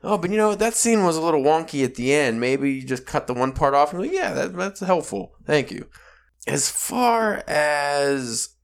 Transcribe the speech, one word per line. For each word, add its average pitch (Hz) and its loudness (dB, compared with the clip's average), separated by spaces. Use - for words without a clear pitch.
Oh, 202 -2
but 175 -4
you 214 -2
know 214 4
what? 202 0
That 226 0
scene 220 4
was 165 2
a 160 -2
little 160 2
wonky 151 2
at 123 -2
the 123 0
end. 131 2
Maybe 139 0
you 135 -6
just 127 -6
cut - -4
the 123 -4
one 127 0
part 139 2
off." 143 4
And 180 -6
I'm 269 -4
like, 370 -4
"Yeah, 359 -2
that, 180 -4
that's 190 -6
helpful. 170 -2
Thank 147 0
you." - -12
As 143 -2
far 233 0
as 143 0